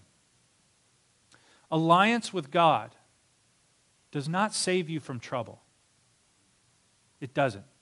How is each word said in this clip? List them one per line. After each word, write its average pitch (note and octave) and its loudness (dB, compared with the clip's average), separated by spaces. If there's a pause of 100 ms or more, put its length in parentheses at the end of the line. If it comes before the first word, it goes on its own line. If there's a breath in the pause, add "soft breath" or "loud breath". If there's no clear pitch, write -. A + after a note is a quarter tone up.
(1700 soft breath)
Alliance F3+ 4
with D3+ -8
God D#3 2 (1160)
does D3 -8
not G3 -2
save F3+ -2
you D#3+ -6
from B2+ -10
trouble. - -10 (1600)
It C3 -16
doesn't. A#2 0 (160)